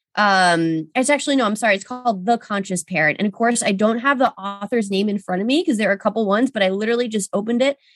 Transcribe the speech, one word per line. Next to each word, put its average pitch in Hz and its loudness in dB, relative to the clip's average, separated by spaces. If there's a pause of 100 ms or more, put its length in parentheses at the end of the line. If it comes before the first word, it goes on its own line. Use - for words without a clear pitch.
(160)
Um, 170 2
it's 262 0
actually, 277 0
no, 240 2
I'm 208 0
sorry. 214 2
It's 196 -6
called 240 -4
The 233 2
Conscious 196 -6
Parent. 156 0
And 208 0
of 196 -4
course, 233 0
I 220 0
don't 214 2
have 262 0
the 247 2
author's 202 -4
name 196 0
in 202 -2
front 185 -4
of 220 -2
me 302 2
'cause 277 0
there 208 0
are 196 2
a 196 -2
couple 214 0
ones, 208 2
but 208 -2
I 185 4
literally 233 -2
just 220 -4
opened 226 0
it 277 0 (180)